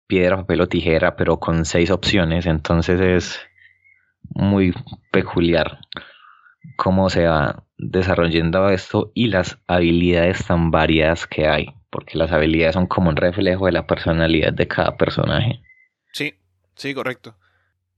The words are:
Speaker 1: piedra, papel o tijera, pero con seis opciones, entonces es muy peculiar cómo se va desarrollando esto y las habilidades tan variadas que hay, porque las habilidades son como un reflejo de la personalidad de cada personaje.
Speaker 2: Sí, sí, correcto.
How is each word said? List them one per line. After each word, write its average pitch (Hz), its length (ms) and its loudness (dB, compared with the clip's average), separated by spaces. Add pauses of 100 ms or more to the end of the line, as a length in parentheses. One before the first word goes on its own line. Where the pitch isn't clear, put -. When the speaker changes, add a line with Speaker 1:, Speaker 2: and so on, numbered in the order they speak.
Speaker 1:
piedra, 92 320 2
papel 92 240 0
o 90 60 2
tijera, 85 480 0
pero 85 240 0
con 82 260 -2
seis 85 240 0
opciones, 87 560 0
entonces 85 560 0
es 90 380 0 (920)
muy 98 440 2 (380)
peculiar 85 680 0 (960)
cómo 95 340 0
se 90 160 2
va 78 380 0 (140)
desarrollando 90 920 0
esto 98 460 -2
y 120 120 0
las 95 300 -2 (100)
habilidades 87 800 2
tan 85 260 2
variadas 80 560 2
que 78 200 -2
hay, 76 200 0 (220)
porque - 280 -10
las 80 140 -2
habilidades 80 440 2
son 92 120 0
como 90 220 0
un 76 60 0
reflejo 92 500 -2
de 90 60 2
la 82 160 -2
personalidad 82 680 0
de - 140 -2
cada - 300 -2
personaje. - 640 -2 (520)
Speaker 2:
Sí, 147 220 -8 (400)
sí, 139 180 -10
correcto. 123 420 -10 (640)